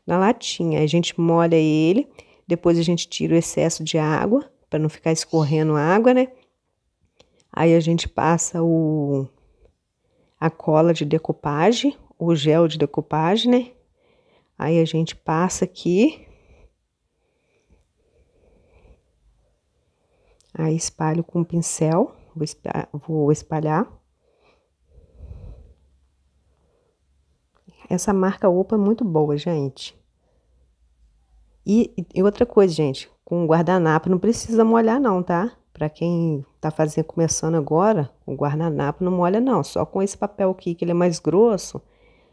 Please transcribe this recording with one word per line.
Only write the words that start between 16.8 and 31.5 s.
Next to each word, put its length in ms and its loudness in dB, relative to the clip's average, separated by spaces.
Aí 220 -2
espalho 480 -4
com 180 -4
o 40 -2
pincel, 680 -2
vou 80 -6
espa-, 500 -8
vou 380 0
espalhar. 600 -2
Essa 240 -2
marca 360 2
Opa 260 0
é 40 2
muito 240 2
boa, 340 0
gente. 580 -6